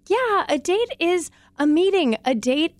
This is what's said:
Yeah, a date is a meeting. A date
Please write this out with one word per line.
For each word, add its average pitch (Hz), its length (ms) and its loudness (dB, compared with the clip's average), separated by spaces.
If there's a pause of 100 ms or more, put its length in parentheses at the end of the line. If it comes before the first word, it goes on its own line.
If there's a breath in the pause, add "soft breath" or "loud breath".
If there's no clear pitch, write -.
Yeah, 427 400 0
a 294 100 0
date 415 400 -2
is 339 320 -2 (280 soft breath)
a 285 80 0
meeting. 320 580 2
A 262 100 0
date 254 460 -2